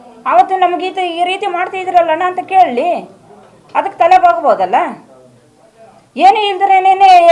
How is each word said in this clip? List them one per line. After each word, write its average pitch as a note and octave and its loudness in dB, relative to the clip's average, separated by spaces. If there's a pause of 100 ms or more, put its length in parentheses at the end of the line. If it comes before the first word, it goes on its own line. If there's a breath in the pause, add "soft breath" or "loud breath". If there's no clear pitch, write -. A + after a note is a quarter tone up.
(260)
ಅವತ್ತು E4+ 0
ನಮ್ಗೆ F4 -2
ಈ F#4 -10
ತ-, F4+ -6
ಈ E4 -4
ರೀತಿ F#4+ -4
ಮಾಡ್ತಿದ್ರಲ್ಲ F4+ -4
ಅಣ್ಣ D#4+ -4
ಅಂತ F4+ -6 (100)
ಕೇಳಲಿ, D#4 -2 (540)
ಅದಕ್ಕೆ F4 -6
ತಲೆ F4+ 2
ಬಾಗ್ಬೋದಲ್ಲ. C#4 0 (1400)
ಏನು G4+ 2
ಇಲ್ದಿರೇನೇನೆ F#4+ 4